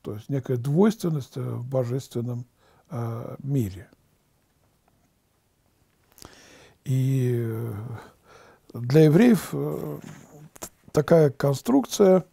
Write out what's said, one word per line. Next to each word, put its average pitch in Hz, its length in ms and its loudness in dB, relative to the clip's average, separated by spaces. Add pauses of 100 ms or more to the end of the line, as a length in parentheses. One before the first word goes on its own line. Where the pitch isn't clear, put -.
То - 120 -12
есть 107 160 -16
некая 135 260 -4
двойственность, 156 800 -2
э, 135 60 -8
в 120 260 -8
божественном, 123 800 -6 (440)
э, 117 540 -8
мире. 117 460 -6 (3000)
И, 131 520 0
э, 113 360 -6 (1000)
для 127 300 4
евреев, 180 480 6
э, 147 480 -8 (580)
т-, - 100 -16 (260)
такая 156 380 4
конструкция 185 1000 2